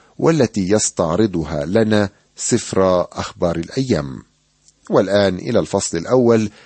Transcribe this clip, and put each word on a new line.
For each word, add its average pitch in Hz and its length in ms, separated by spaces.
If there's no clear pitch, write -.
والتي 131 500
يستعرضها 85 960
لنا 104 440
سفر 92 760
أخبار - 440
الأيام. 82 680
والآن 101 460
إلى 110 240
الفصل 85 380
الأول 117 520